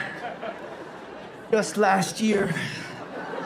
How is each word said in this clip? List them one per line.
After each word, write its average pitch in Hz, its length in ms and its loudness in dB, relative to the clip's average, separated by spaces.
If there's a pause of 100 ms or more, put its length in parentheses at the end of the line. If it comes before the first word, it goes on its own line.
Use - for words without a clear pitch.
(1500)
just - 260 4
last 196 460 6
year, 196 320 4 (920)